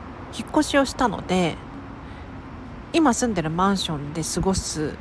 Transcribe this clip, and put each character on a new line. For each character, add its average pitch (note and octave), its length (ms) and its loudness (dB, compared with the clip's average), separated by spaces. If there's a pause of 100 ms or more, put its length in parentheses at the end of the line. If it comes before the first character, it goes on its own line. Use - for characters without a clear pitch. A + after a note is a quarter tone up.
(360)
引 - 80 -8
っ - 60 -10
越 D#4 140 4
し - 160 0
を C#4 60 6
し - 100 -6
た B3+ 120 2
の - 140 0
で、 F3+ 340 2 (1400)
今 D#4 200 6
住 A#3+ 180 2
ん G3+ 40 0
で E3+ 80 0
る D#3 80 0
マ F#3 220 4
ン F#3+ 40 2
シ F#3 140 -2
ョ D3+ 60 -2
ン C#3+ 180 -6
で D#3+ 80 -2
過 - 180 0
ご F#3 140 4
す D3+ 460 -2